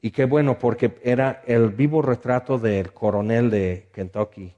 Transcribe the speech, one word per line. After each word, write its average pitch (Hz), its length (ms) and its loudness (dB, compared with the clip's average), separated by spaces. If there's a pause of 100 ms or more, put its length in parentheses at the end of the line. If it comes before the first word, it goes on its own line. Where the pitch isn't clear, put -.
Y 113 60 -4
qué 135 140 0
bueno, 139 340 2
porque 120 460 -2
era 131 420 0
el 117 220 4
vivo 147 340 0
retrato 123 560 -2
del 101 340 -2
coronel 110 580 0
de 92 440 -2
Kentucky. 95 640 -8